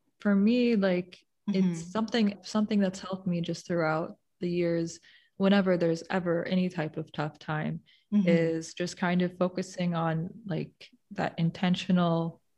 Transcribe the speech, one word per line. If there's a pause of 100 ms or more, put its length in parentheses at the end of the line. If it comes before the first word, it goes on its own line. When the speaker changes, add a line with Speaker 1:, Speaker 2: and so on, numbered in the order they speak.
(180)
Speaker 1:
for
me,
like, (340)
it's
Speaker 2:
Mm-hmm.
Speaker 1:
something,
something
that's
helped
me
just
throughout (240)
the
years, (360)
whenever
there's
ever
any
type
of
tough
time, (320)
Speaker 2:
Mm-hmm.
Speaker 1:
is
just
kind
of
focusing
on, (160)
like, (400)
that
intentional (180)